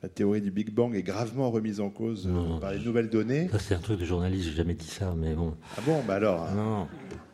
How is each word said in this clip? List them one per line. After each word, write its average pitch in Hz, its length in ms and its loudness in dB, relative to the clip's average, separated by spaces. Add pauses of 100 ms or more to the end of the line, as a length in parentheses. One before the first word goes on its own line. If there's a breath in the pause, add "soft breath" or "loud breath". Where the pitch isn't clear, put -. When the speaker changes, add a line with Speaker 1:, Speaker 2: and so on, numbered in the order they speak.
Speaker 1:
la 98 60 -8
théorie 104 320 2
du 101 100 -2
Big 104 200 2
Bang 117 260 4
est 95 60 0
gravement 113 480 0
remise 110 300 0
en 101 100 0
cause, 110 360 -4
euh, 92 40 2
Speaker 2:
Non, 87 180 2
non, 82 100 -2
Speaker 1:
par 95 140 -4
les 98 80 -2
Speaker 2:
je, 107 60 -6
Speaker 1:
nouvelles 117 240 2
données. 120 400 2
Speaker 2:
ça, 107 80 2
c'est - 160 2
un 90 40 0
truc 98 220 -2
de 87 60 -2
journaliste, 90 420 0
j'ai 78 80 -4
jamais 85 180 2
dit 80 120 -10
ça, 90 300 -4
mais 80 180 0
bon. 80 200 -2 (220 loud breath)
Speaker 1:
Ah - 100 -8
bon, 151 200 2
bah 98 80 0
alors. 92 400 2
Speaker 2:
Non, 104 100 0 (160)
non, 80 80 -4 (460)